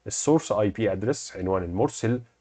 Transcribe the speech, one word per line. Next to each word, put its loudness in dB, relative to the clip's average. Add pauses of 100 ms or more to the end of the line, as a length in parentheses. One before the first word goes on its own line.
السورس 0
آي 4
بي 0
أدرس -4
عنوان 0
المرسل، 0 (200)